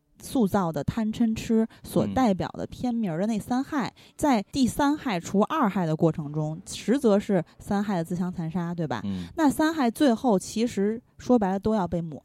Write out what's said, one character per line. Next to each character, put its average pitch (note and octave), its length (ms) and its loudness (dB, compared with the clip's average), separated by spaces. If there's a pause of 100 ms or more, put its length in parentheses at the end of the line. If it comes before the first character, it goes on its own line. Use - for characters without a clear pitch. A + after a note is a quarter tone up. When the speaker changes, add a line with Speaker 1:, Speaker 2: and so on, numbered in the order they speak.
(200)
Speaker 1:
塑 - 280 2
造 F3+ 240 0
的 D3 100 -4
贪 A3 300 -2
嗔 A3+ 200 0
痴 A3 340 0 (180)
所 - 240 2
代 G3+ 260 2
表 E3+ 140 -4
的 - 180 -8
片 - 260 -4
名 A3 200 -2
儿 D#3 80 -2
的 G3+ 60 0
那 A3 120 -2
三 B3 240 -2
害， C4+ 240 -4
Speaker 2:
嗯。 - 60 -10 (240)
Speaker 1:
在 C4 260 2
第 C4+ 240 0
三 C#4+ 300 2
害 A#3+ 220 -4
除 F#3+ 240 0
二 C#4+ 260 2
害 F3+ 180 0
的 D#3 80 0
过 D#3+ 160 4
程 D3 220 -6
中， D#3 340 -4
实 - 320 -2
则 G#3+ 200 4
是 G3 260 0 (160)
三 G3+ 220 -2
害 G3+ 140 -2
的 E3 60 0
自 F3 140 -6
相 F3+ 160 -2
残 E3 180 -6
杀， E3+ 240 -4
对 E3+ 120 -4
吧？ B2 180 -6
Speaker 2:
嗯。 F#2+ 220 -4 (100)
Speaker 1:
那 D#4+ 120 4
三 D#4 240 2
害 D4 160 0
最 B3+ 240 4
后 A3 260 2
其 A3 280 -2
实 G#3+ 340 -2 (180)
说 B3 200 4
白 F#3+ 140 0
了 G3 60 -2
都 G#3+ 160 0
要 F#3+ 120 0
被 E3+ 140 -4
抹 D#3+ 240 -8